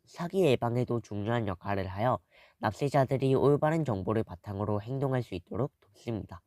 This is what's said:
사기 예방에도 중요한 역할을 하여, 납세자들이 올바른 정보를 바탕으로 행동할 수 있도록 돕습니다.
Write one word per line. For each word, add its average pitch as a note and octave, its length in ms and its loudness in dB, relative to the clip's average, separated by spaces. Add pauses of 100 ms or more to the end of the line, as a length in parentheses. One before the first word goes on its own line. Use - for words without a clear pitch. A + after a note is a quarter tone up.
사기 F3 400 0
예방에도 A#2+ 560 2
중요한 G#2+ 440 -2
역할을 G2 420 -4
하여, G#2 300 0 (380)
납세자들이 C3+ 800 2
올바른 D3+ 500 4
정보를 G#2+ 400 0
바탕으로 G#2 560 -4
행동할 C3 420 -2
수 - 120 -8
있도록 - 480 -6
돕습니다. - 640 -10